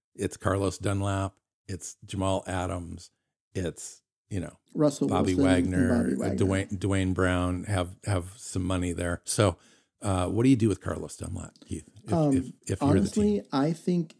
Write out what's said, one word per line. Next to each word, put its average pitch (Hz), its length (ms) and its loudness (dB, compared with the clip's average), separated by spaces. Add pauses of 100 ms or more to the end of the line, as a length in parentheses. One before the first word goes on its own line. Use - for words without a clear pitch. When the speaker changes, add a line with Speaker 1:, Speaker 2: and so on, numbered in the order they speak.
(140)
Speaker 1:
it's - 220 -6
Carlos 95 420 0
Dunlap, 98 560 -2 (320)
it's - 380 -12
Jamal 95 420 -2
Adams, 90 640 -6 (440)
it's, - 460 -6 (300)
you 101 100 -4
know, 78 180 -10 (160)
Speaker 2:
Russell 147 340 0
Speaker 1:
Bobby 92 260 2
Speaker 2:
Wilson 92 100 2
and 92 280 2
Speaker 1:
Wagner, 90 300 2
Speaker 2:
Bobby - 120 0
Speaker 1:
uh, - 40 -2 (120)
Speaker 2:
Wagner. 107 160 2
Speaker 1:
Dwayne, 95 320 0
Dwayne 95 360 2
Brown 90 500 2
have, 92 260 -2 (160)
have 92 300 -2
some - 280 -6
money 90 280 0
there. 87 320 -4
So, 98 320 2 (460)
uh, 92 260 0
what 104 160 2
do 131 40 6
you 135 80 6
do 110 120 4
with 95 120 0
Carlos 82 360 -8
Dunlap, 85 360 -12 (140)
Keith, 85 180 -8 (220)
if, - 60 -6
Speaker 2:
Um, 151 240 4
Speaker 1:
if, 131 100 0 (200)
if 98 140 -2
you're 143 100 2
Speaker 2:
honestly, 208 460 4
Speaker 1:
the 202 60 -6
team? - 100 -20
Speaker 2:
I 143 200 0
think 175 480 -2